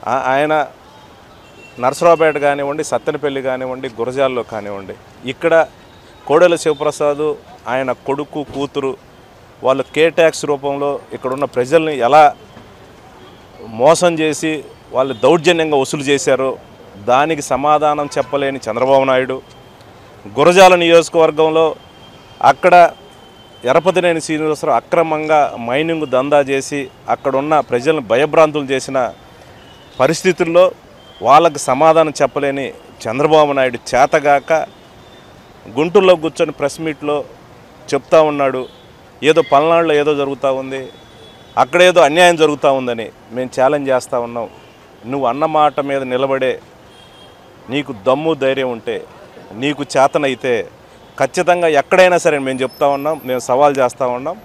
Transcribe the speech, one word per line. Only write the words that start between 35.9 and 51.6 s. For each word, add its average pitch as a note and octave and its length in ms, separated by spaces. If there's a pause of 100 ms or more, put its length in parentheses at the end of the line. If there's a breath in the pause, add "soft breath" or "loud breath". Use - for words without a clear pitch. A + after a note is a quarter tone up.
కూర్చొని D#3 380
ప్రెస్ C#3+ 240
మీట్‌లో D3 320 (760)
చెప్తా C#3+ 280 (120)
ఉన్నాడు, C3+ 320 (680)
ఏదో D#3+ 100 (120)
పల్నాడులో E3 400 (100)
ఏదో D3+ 180
జరుగుతూ C#3 280 (120)
ఉంది, C3 220 (800)
అక్కడేదో F3 460
అన్యాయం F3 340
జరుగుతూ D3 360
ఉందని. A#2+ 280 (280)
మేము B2+ 220
ఛాలెంజ్ C3+ 360
చేస్తూ B2+ 240 (100)
ఉన్నాం. A#2 200 (640)
నువ్వు C#3 220
అన్న C#3+ 120 (120)
మాట D3+ 240 (100)
మీద C#3 120 (100)
నిలబడే C3 400 (1200)
నీకు C#3+ 200 (140)
దమ్ము D3+ 260 (120)
ధైర్యం C3+ 320
ఉంటే, A2 200 (640)
నీకు C#3+ 200 (120)
చేతనైతే C3+ 600 (680)
ఖచ్చితంగా F3 480 (120)